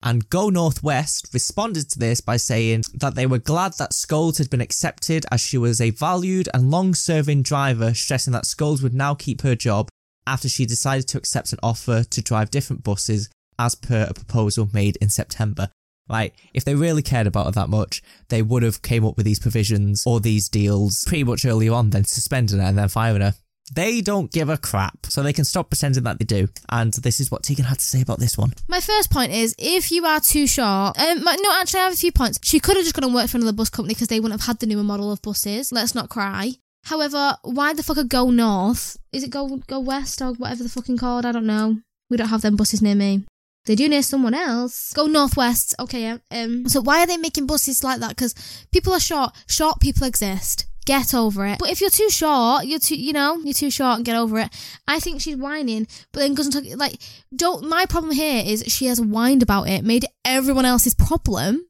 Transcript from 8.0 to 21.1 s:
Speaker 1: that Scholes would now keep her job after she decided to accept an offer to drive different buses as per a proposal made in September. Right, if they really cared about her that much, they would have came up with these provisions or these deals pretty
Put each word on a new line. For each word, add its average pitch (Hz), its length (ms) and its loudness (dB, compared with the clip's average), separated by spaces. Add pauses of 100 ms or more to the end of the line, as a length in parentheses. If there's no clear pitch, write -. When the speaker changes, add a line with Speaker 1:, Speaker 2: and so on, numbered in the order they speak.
Speaker 1:
that 117 100 -2
Scholes 147 400 0
would 123 100 0
now 139 220 0
keep - 280 -6
her 131 120 4
job 107 320 0 (400)
after 131 220 -4
she 127 160 0
decided 131 420 -2
to - 100 -6
accept - 360 -4
an - 100 -8
offer 113 400 0
to - 180 -4
drive 107 300 0
different 131 320 -4
buses 104 460 -2 (280)
as 120 180 -2
per 110 340 0
a - 40 -6
proposal 107 600 0
made 101 240 2
in 104 100 0
September. 104 600 -2 (400)
Right, 110 240 -4 (200)
if 127 120 -2
they 143 100 0
really 156 260 2
cared 117 260 2
about 98 180 0
her 80 60 -2
that - 180 0
much, - 340 -2 (240)
they 117 140 0
would 117 220 2
have 113 180 0
came 117 240 2
up 110 100 0
with 107 100 2
these 107 140 2
provisions 104 680 0
or 117 140 2
these 107 300 0
deals 101 560 2
pretty 156 180 0